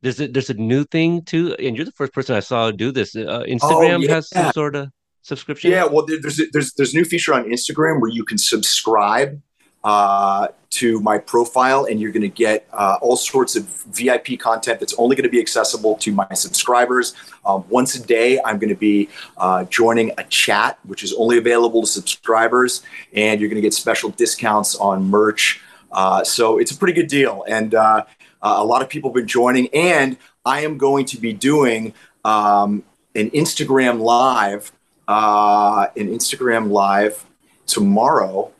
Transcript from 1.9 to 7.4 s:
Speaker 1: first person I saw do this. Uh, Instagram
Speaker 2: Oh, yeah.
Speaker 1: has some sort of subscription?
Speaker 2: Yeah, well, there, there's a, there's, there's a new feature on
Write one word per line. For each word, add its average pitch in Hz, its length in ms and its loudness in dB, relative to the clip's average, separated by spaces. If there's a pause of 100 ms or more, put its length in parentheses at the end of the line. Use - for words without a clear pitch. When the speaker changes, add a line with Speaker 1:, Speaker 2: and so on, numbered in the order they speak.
Speaker 1:
first - 180 -6
person 131 240 -4
I 101 60 0
saw 113 300 0
do 107 200 -4
this. 120 240 -4
Uh, 110 320 -6
Instagram 156 480 2
Speaker 2:
Oh, 170 60 0
yeah. 139 100 0
Speaker 1:
has 160 180 -2
some 170 220 0
sort 147 240 -4
of 139 140 -8 (320)
subscription? - 500 -2
Speaker 2:
Yeah, 185 140 2
well, 147 200 2
there, 156 160 -4
there's 143 200 -6
a, - 100 4
there's, 143 220 -2
there's 131 200 0
a 151 40 2
new 175 80 4
feature 165 280 0
on 123 120 0